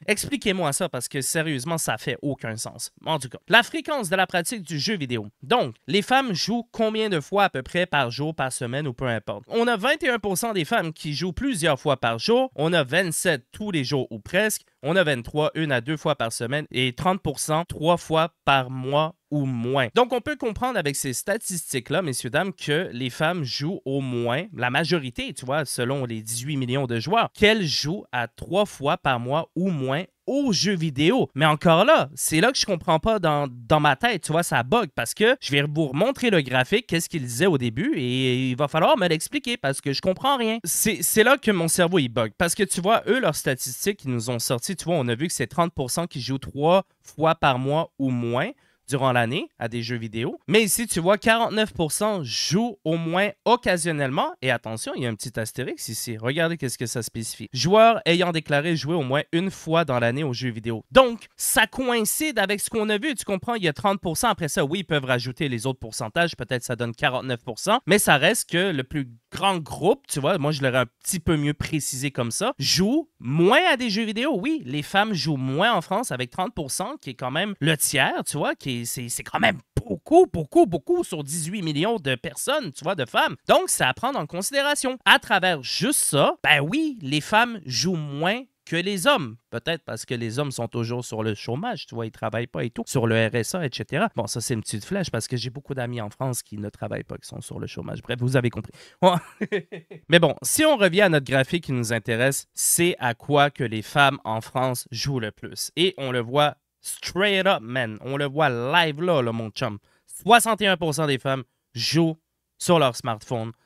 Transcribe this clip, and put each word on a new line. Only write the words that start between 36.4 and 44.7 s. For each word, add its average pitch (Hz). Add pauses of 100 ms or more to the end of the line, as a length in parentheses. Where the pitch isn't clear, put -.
graphique, 127
qu'est-ce 170
qu'il 151
disait 123
au 165
début, 123
et 127
il 127
va 143
falloir 170
me 180
l'expliquer, 240
parce 139
que 139
je -
comprends 262
rien. 226
C'est, 175
c'est -
là 269
que -
mon 170
cerveau, 175
il 131
bug, 113
parce 170
que 208
tu 185
vois, 214
eux, 240
leurs 175
statistiques -
qu'ils 131
nous 120
ont 120
sorties, 131